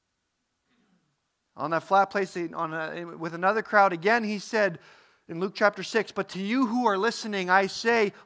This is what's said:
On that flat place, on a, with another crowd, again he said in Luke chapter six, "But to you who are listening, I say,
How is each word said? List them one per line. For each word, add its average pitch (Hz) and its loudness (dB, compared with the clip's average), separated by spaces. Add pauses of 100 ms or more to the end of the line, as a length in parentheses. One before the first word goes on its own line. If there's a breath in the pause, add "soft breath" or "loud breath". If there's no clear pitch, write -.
(1600)
On 147 -6
that 160 0
flat 196 4
place, 196 -4 (160)
on 160 -6
a, 160 -8 (120)
with 160 -6
another 196 0
crowd, 196 4
again 208 2
he 208 -4
said 196 -2 (500 soft breath)
in 165 -10
Luke 190 -4
chapter 202 0
six, 208 -2
"But 190 -6
to 180 -8
you 233 0
who 247 -2
are 196 2
listening, 208 -2
I 196 6
say, 226 0 (120 loud breath)